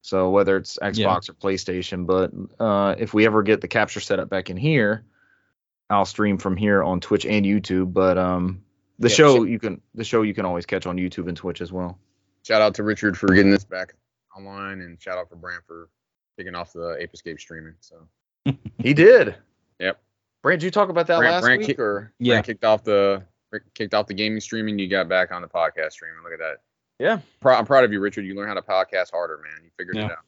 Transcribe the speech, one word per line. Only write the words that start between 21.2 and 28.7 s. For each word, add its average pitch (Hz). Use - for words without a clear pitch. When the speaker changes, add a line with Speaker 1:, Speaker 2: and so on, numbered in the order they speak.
Speaker 1:
last 180
Speaker 3:
Brant 123
Speaker 1:
week, 110
Speaker 3:
kick-, 139
Speaker 1:
or? 104
Speaker 2:
Yeah. 120
Speaker 3:
Brant 107
kicked 117
off 107
the, 98
kicked 107
off 107
the 104
gaming 107
streaming. 107
You 95
got 92
back 92
on 90
the 85
podcast 80
streaming. 82
Look 85
at 80
that. 80
Speaker 1:
Yeah. 196
Speaker 3:
Prou-, 127
I'm 113
proud 135
of 107
you, 101
Richard. 101
You 95
learned 101
how 104
to 92
podcast 92